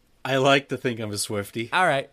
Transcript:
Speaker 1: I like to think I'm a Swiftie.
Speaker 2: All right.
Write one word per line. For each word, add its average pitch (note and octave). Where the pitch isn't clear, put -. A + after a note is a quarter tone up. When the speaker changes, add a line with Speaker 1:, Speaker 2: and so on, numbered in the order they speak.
Speaker 1:
I C3
like C#3
to C3
think A#2
I'm G#2+
a G#2
Swiftie. G#2+
Speaker 2:
All F3+
right. C#3